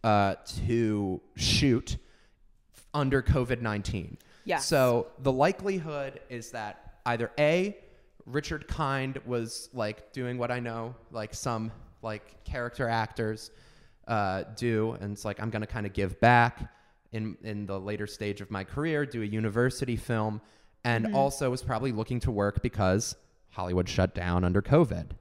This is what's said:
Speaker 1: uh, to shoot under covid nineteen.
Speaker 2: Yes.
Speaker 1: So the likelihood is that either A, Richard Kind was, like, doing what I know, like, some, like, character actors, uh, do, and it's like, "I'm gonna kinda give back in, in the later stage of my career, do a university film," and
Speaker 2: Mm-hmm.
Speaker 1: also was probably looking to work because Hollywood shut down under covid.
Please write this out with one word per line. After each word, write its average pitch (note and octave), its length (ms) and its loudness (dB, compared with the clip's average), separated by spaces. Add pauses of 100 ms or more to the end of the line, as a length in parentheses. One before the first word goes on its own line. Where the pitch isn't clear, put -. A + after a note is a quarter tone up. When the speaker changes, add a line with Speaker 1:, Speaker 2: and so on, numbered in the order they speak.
Speaker 1:
uh, G2+ 320 4 (320)
to G#2+ 520 2 (160)
shoot - 600 2 (960)
under C3+ 280 2
covid B2 400 2
nineteen. G#2 560 -4 (280)
Speaker 2:
Yes. E3 200 -2
Speaker 1:
So B2+ 420 4 (120)
the C3+ 120 2
likelihood D#3 880 0 (100)
is A#2+ 220 -10
that G#2+ 540 -12
either A#2 340 0
A, F3+ 380 2 (480)
Richard C#3+ 420 -6
Kind C3+ 580 -2
was, A#2 480 -6
like, G#2+ 400 -6
doing B2 240 -6
what A#2+ 140 -2
I B2 80 -2
know, A#2 360 -8 (160)
like, A2 220 -8
some, A2+ 380 -4 (320)
like, G#2+ 400 -10
character B2 440 -4
actors, A2 640 -2 (560)
uh, G2 360 0 (120)
do, A2+ 440 0
and G2+ 140 -6
it's - 120 -10
like, G2+ 140 -4
"I'm A2 100 -4
gonna G#2+ 180 -4
kinda G#2 220 -4
give F#2+ 300 -2
back A#2+ 520 6 (400)
in, A2 320 -6
in G#2 220 -6
the G2 140 -6
later G#2 280 -6
stage G#2 340 -6
of F#2+ 100 -12
my G2 120 -4
career, D3 440 -2
do A#2 140 -6
a G#2+ 40 -2
university A2+ 680 0
film," G#2+ 460 -2 (420)
and A2+ 220 2
Speaker 2:
Mm-hmm. A2 100 -2
Speaker 1:
also C#3 360 2
was B2+ 120 -4
probably B2 280 -2
looking A2+ 300 -2
to B2+ 100 0
work G2+ 300 0
because G2+ 540 2 (340)
Hollywood F2+ 400 0
shut F#2 260 2
down F2 280 2
under F2+ 180 4
covid. B2+ 600 2